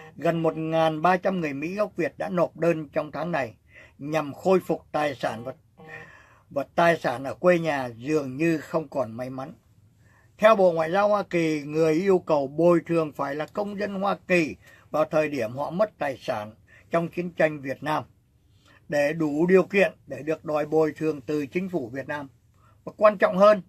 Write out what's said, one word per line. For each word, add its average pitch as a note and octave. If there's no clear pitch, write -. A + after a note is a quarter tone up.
Gần E3
một D#3+
ngàn D#3+
ba F3+
trăm F#3+
người D3
Mỹ D#3
gốc G#3
Việt D#3
đã D#3
nộp F3
đơn D#3+
trong D3+
tháng D#3+
này B2+
nhằm D3
khôi F#3
phục -
tài D3+
sản A#2+
và, C3
và C#3
tài E3+
sản C3+
ở C3+
quê F3+
nhà D3
dường C3
như D#3+
không D#3+
còn A#2+
may B2+
mắn. C3
Theo G#3+
Bộ F#3
Ngoại D#3+
giao G3+
Hoa G#3
Kỳ, D#3+
người D#3
yêu F#3
cầu D3+
bồi E3
thường D#3+
phải C#3
là D3+
công G3+
dân G3+
Hoa F#3+
Kỳ D#3+
vào D3+
thời D#3
điểm A#2+
họ C#3
mất G3+
tài C#3+
sản G#2+
trong E3+
chiến F3
tranh D#3
Việt C3
Nam C#3+
để D3
đủ D#3
điều F#3
kiện F3+
để C3+
được D#3
đòi D3+
bồi D#3
thường D3+
từ D3
chính F#3
phủ D3+
Việt C3+
Nam. D3
Và -
quan G#3+
trọng F#3
hơn, G3+